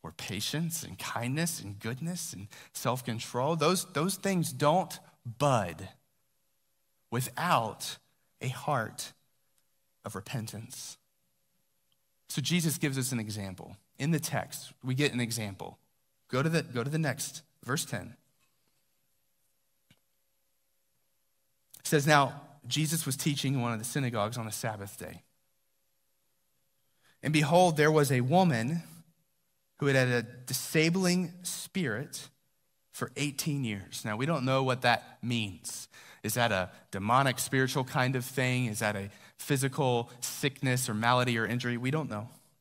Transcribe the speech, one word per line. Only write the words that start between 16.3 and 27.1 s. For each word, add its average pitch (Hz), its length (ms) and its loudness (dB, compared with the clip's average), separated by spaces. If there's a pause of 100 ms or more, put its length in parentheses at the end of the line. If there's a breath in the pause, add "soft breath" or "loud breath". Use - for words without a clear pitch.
to 160 60 2
the, 160 140 2
go 120 200 -4
to 131 80 -2
the 156 80 0
next, - 440 -2 (220)
verse 131 200 -2
ten. 92 320 -8 (3750)
It - 60 -12
says, 147 200 2
"Now 143 340 4 (260)
Jesus 151 380 -2
was 131 120 -2
teaching 139 380 0
in 135 60 0
one 120 120 0
of 110 60 -4
the 110 60 -8
synagogues 120 540 -2
on 113 80 -6
the 107 60 -8
Sabbath 107 440 -8
day. - 260 -12 (2000 soft breath)